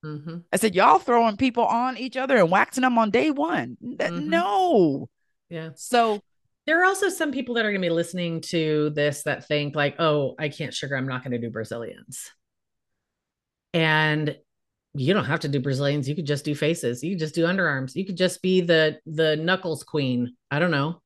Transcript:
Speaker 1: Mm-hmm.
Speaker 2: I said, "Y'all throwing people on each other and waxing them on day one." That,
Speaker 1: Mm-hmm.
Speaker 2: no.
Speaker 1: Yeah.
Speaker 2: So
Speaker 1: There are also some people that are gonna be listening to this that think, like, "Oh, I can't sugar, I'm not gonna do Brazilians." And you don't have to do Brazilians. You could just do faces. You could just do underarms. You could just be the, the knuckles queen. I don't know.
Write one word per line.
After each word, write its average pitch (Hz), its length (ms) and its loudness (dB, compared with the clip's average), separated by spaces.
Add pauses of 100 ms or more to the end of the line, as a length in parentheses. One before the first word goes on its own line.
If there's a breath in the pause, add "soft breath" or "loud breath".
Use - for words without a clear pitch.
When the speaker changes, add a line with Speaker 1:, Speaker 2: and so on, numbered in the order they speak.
Speaker 1:
Mm-hmm. 156 320 -10 (160)
Speaker 2:
I - 20 0
said, 202 200 0
"Y'all 254 220 6
throwing 233 380 2
people 240 300 0
on 247 320 -2
each 247 180 -8
other 262 220 0
and 175 120 6
waxing 220 340 2
them 247 140 4
on 220 140 2
day 262 200 4
one." 285 440 -4 (220)
That, - 160 -2
Speaker 1:
Mm-hmm. 302 160 -4
Speaker 2:
no. 339 800 2 (400)
Speaker 1:
Yeah. 160 260 -12
Speaker 2:
So 226 460 0 (440)
Speaker 1:
There 330 160 4
are 370 40 6
also 381 240 2
some 311 240 -4
people 247 220 -4
that 226 100 2
are 214 60 0
gonna 196 100 -2
be 175 80 0
listening 170 520 -2
to 156 500 0
this 147 320 -2
that - 240 -4
think, 147 280 -2
like, 143 240 0
"Oh, 147 400 2
I 151 80 -4
can't - 260 -8
sugar, 139 220 -6
I'm 131 120 -4
not 127 160 -6
gonna 123 140 -4
do 117 120 -6
Brazilians." 113 840 -12 (1400)
And 156 640 2 (580)
you 139 180 0
don't 196 120 0
have 156 160 -2
to 160 60 -6
do 143 120 -2
Brazilians. 139 480 -2
You 147 80 -4
could 160 120 -6
just 143 180 -4
do 151 100 -2
faces. 143 480 -2
You 170 80 -4
could 190 80 -4
just 156 160 -6
do 165 100 2
underarms. 160 500 -2
You 190 100 -4
could 190 120 -8
just 180 240 0
be 185 200 4
the, 160 440 4
the 156 320 2
knuckles 170 460 -2
queen. 123 520 -2 (160)
I 143 80 0
don't 175 120 2
know. 151 340 -2